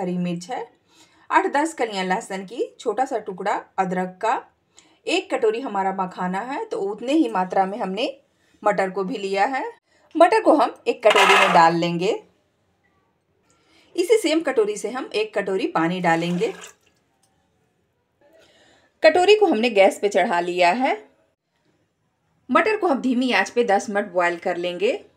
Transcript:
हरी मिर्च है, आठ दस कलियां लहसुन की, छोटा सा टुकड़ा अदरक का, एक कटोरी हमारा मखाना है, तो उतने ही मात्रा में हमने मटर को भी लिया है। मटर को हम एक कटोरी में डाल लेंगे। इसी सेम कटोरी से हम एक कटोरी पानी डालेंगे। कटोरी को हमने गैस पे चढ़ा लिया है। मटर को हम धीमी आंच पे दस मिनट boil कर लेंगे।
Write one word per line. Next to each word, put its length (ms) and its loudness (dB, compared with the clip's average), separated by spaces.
हरी 180 -4
मिर्च 320 -6
है, 220 -10
आठ 160 2
दस 280 -2
कलियां 320 -4
लहसुन 380 -6
की, 360 -8
छोटा 240 -2
सा 140 -6
टुकड़ा 460 -6
अदरक 440 -4
का, 240 -2
एक 280 -4
कटोरी 260 0
हमारा 400 -4
मखाना 400 -6
है, 240 -8
तो 160 -8
उतने 320 -6
ही 160 2
मात्रा 380 0
में 120 -8
हमने 420 -6
मटर 260 0
को 140 -4
भी 140 -8
लिया 260 -2
है। 280 -4
मटर 240 6
को 140 4
हम 200 2
एक 200 0
कटोरी 320 6
में 160 2
डाल 200 6
लेंगे। 480 -2
इसी 220 4
सेम 220 0
कटोरी 360 0
से 140 -8
हम 240 -8
एक 240 -4
कटोरी 280 -2
पानी 340 -2
डालेंगे। 540 -2
कटोरी 320 6
को 120 6
हमने 240 2
गैस 280 4
पे 100 0
चढ़ा 320 0
लिया 300 2
है। 400 -2
मटर 240 2
को 100 -2
हम 140 0
धीमी 320 -2
आंच 180 0
पे 140 0
दस 260 0
मिनट 220 -4
boil 240 0
कर 200 -6
लेंगे। 480 -4